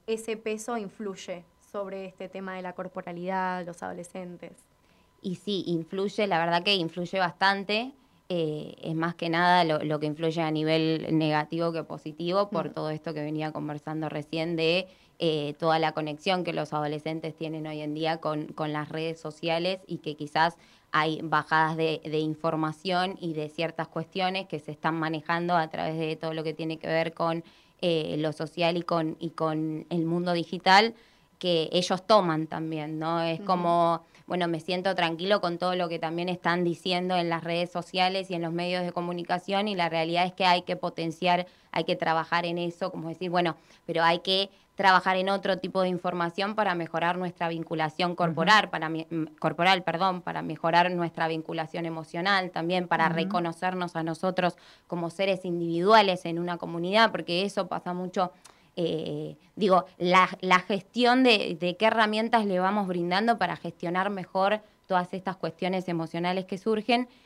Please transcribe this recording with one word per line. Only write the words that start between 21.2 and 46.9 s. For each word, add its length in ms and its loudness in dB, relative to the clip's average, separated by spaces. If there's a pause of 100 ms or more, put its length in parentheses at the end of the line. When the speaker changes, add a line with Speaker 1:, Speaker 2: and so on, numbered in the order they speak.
Speaker 2:
bajadas 540 2
de, 280 0
de 160 -2
información 1000 -2
y 140 -4
de 160 -4
ciertas 380 -4
cuestiones 600 -4
que 120 -6
se 120 -12
están 240 -2
manejando 600 0
a 140 2
través 300 -4
de 160 -2
todo 180 -6
lo 100 -4
que 100 -4
tiene 240 -6
que 100 -10
ver 260 0
con, 300 -2 (380)
eh, 360 0
lo 140 0
social 460 -2
y 60 -2
con, 360 -2
y 120 -6
con 580 -4
el 160 0
mundo 280 0
digital 600 4 (420)
que 340 0
ellos 340 0
toman 420 4
también, 500 -6
¿no? 240 0
Es 180 0
Speaker 1:
Ujú. 80 -12
Speaker 2:
como, 540 4 (240)
bueno, 220 -2
me 120 -2
siento 360 -2
tranquilo 460 2
con 160 -2
todo 180 0
lo 140 -2
que 100 -4
también 280 -4
están 360 0
diciendo 520 0
en 140 0
las 140 -2
redes 280 -4
sociales 600 -2
y 20 -8
en 80 -4
los 100 -4
medios 320 -2
de 80 -4
comunicación 760 -2
y 80 -2
la 140 2
realidad 360 0
es 80 -4
que 120 0
hay 180 6
que 120 -4
potenciar, 720 -2 (260)
hay 120 0
que 120 0
trabajar 500 0
en 120 0
eso, 340 -4
como 180 -8
decir, 200 -6
bueno, 260 2 (300)
pero 180 0
hay 160 6
que 300 0 (260)
trabajar 420 6
en 120 0
otro 300 0
tipo 220 -2
de 80 2
información 640 -2
para 180 2
mejorar 440 -2